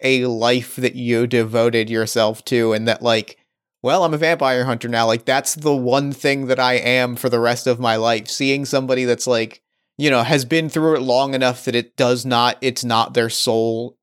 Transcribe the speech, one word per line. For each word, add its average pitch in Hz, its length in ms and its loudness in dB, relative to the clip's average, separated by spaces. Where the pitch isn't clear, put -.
a 131 220 2
life 120 500 0
that 127 200 -4
you 120 320 0
devoted 113 600 0
yourself 110 560 0
to 113 280 2
and 110 140 -2
that, 113 160 -2
like, 113 340 0
"Well, 160 200 2
I'm 160 100 0
a 151 40 -2
vampire 147 480 0
hunter 120 240 -4
now. 117 180 2
Like, 113 180 0
that's 135 300 0
the 147 200 0
one 139 360 0
thing 139 360 -2
that 127 120 0
I 127 140 2
am 123 420 0
for 127 140 -4
the 120 100 2
rest 117 280 0
of 120 120 0
my 117 180 0
life." 113 300 0
Seeing 139 380 -2
somebody 131 400 -2
that's, 120 220 -2
like, 113 340 -2
you 147 120 0
know, 123 140 4
has 131 220 2
been 160 240 0
through 156 260 2
it 131 60 -2
long 131 320 0
enough 127 320 -2
that 123 100 -2
it 120 200 -4
does 123 300 0
not, 120 360 2
it's 127 220 -4
not 117 300 0
their 117 160 0
sole, 113 720 -2